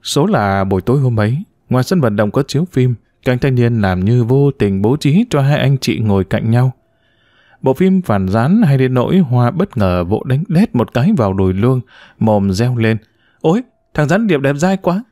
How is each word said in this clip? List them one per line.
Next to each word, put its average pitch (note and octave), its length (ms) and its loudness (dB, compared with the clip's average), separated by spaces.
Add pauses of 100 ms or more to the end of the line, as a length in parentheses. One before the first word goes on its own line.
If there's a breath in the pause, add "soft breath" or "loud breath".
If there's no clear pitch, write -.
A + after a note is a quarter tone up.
Số D3 220 -2
là G2+ 380 0
buổi F#2+ 180 -2
tối B2+ 180 0
hôm B2 200 0
ấy, A2 180 0 (320)
ngoài B2+ 140 0
sân F3+ 180 0
vận A2+ 140 0
động G#2 160 0
có C3 120 -2
chiếu C#3+ 280 -4
phim, B2+ 240 0 (300)
các B2+ 160 0
thanh C3+ 140 0
niên A#2+ 260 0
làm F#2 240 0
như A#2+ 180 2
vô C#3 280 2
tình G2 300 -2
bố A2+ 160 0
trí D#3+ 320 0
cho D3 120 0
hai C#3 180 2
anh C3+ 180 2
chị - 220 -2
ngồi G2+ 240 0
cạnh A2 280 -2
nhau. B2 200 2 (920 soft breath)
Bộ C3 120 0
phim F#3+ 280 2
phản G2 280 -2
gián B2+ 360 2
hay C#3 120 2
đến B2+ 160 0
nỗi B2+ 240 0
Hoa B2 340 2
bất - 260 -4
ngờ F2+ 260 0
vỗ F#2 220 -4
đánh C#3 220 -2
đét F#3+ 280 0
một A2+ 180 -2
cái C#3 240 0
vào G2+ 160 0
đùi F#2+ 200 0
Luông, B2 280 0 (380 loud breath)
mồm G2+ 340 2
reo A#2+ 240 -2
lên, A2+ 200 0 (440 soft breath)
"Ôi, F3 200 0 (320)
thằng D3+ 140 0
gián G#3 200 0
điệp D#3 140 0
đẹp C#3 140 0
dai F#3 220 0
quá!" F#3 340 -4